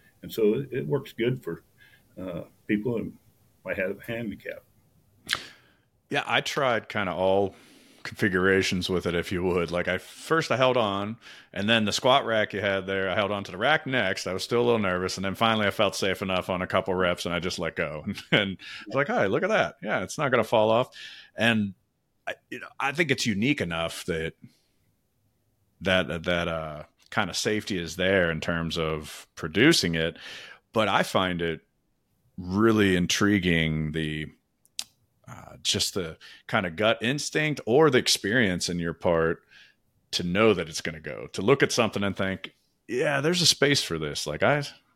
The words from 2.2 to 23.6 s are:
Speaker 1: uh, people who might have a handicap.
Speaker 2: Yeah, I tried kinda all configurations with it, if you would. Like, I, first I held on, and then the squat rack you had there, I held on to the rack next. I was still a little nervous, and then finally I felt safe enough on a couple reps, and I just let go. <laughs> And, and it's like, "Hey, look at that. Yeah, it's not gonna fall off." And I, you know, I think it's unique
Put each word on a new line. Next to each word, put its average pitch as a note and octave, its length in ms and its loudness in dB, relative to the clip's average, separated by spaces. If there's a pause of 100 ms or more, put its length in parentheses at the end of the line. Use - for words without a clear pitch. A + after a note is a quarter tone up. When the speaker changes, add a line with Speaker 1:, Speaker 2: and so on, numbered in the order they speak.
Speaker 1:
uh, F2+ 220 -8 (240)
people A2 320 0
who F#2 140 -8 (520)
might F#2 140 -4
have F#2+ 200 -4
a - 40 -20 (100)
handicap. A2+ 500 -10 (1500)
Speaker 2:
Yeah, C#3 160 0
I A#2+ 140 2
tried B2+ 480 0
kinda G2 240 -2
all F#2+ 420 2 (480)
configurations F#2+ 880 2
with F2+ 180 0
it, E2+ 80 -2
if E2+ 180 -2
you F2+ 100 -2
would. F2+ 280 0
Like, F2 180 -2
I, F2+ 100 0
first - 520 -2
I A#2+ 60 2
held B2+ 200 4
on, G#2 400 0 (360)
and G2+ 160 -2
then A2+ 160 4
the G2 80 0
squat C3 320 4
rack A2 300 0
you G2 60 -2
had G2 260 0
there, F#2+ 240 -2
I F2+ 40 0
held G2+ 180 2
on G2+ 120 -4
to F#2+ 80 -12
the F2 60 -10
rack C#3+ 280 2
next. A2 400 -2
I F#2 60 -4
was F#2 120 -4
still A#2+ 180 0
a - 20 2
little A#2 140 4
nervous, F#2 380 -2
and F#2+ 80 -6
then F#2+ 100 -2
finally A2 320 2
I G2 40 2
felt G2 260 0
safe F#2+ 260 -2
enough F#2 260 -2
on F#2 140 -2
a F2+ 40 -4
couple F#2+ 280 0
reps, F2+ 320 0
and F2 80 -4
I F2 60 0
just F2 180 -6
let E2 180 -4
go. D#2 280 -6
<laughs> - 20 -6
And, G2+ 100 -6 (160)
and G2 240 0 (300)
it's - 80 -12
like, C#3 140 0
"Hey, G#3+ 180 0
look A#2+ 160 0
at F#3+ 80 -2
that. D#3 320 0
Yeah, F3 200 -4
it's - 160 -10
not D3 120 -2
gonna A#2 140 4
fall A2 260 4
off." A#2 180 2 (480)
And G#2+ 380 2 (520)
I, - 80 -8 (160)
you B2 100 -10
know, F2 80 -14 (120)
I C#3 120 -2
think D3+ 180 0
it's - 160 2
unique A#2 340 0